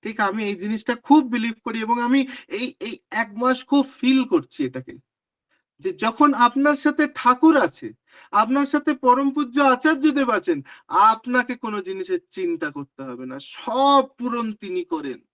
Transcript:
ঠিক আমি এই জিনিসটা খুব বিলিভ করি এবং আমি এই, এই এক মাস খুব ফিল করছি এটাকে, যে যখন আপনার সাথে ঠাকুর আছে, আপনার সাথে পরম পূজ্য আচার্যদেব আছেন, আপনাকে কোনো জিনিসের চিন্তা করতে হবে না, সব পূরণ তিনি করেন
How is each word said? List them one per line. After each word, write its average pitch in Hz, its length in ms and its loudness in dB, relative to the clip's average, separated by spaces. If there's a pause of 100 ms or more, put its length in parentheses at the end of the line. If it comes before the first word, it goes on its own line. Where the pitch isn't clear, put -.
ঠিক 220 180 -10
আমি 208 220 -2
এই 202 120 -4
জিনিসটা 214 400 -6
খুব 294 320 4
বিলিভ 226 360 -4
করি 226 180 -8
এবং 226 200 -2
আমি 254 200 2 (260)
এই, 247 200 -6 (120)
এই 226 160 -10 (160)
এক 214 240 -4
মাস 247 300 0
খুব 277 260 2
ফিল 262 340 2
করছি - 400 -2
এটাকে, 131 280 -10 (880)
যে 185 100 -4
যখন 233 360 2 (100)
আপনার 277 380 2
সাথে 294 260 0 (120)
ঠাকুর 320 440 4
আছে, - 280 -4 (460)
আপনার 247 340 2
সাথে 294 280 -2
পরম 262 360 4
পূজ্য 269 260 -4 (100)
আচার্যদেব 269 640 2
আছেন, 180 300 -2 (440)
আপনাকে 240 520 2
কোনো 214 260 -8
জিনিসের 190 400 -6 (100)
চিন্তা 339 400 -6
করতে 285 320 -14
হবে 254 220 -12
না, 254 120 -12 (140)
সব 269 500 2 (140)
পূরণ 240 380 -6
তিনি 185 320 -8
করেন 143 340 -8 (140)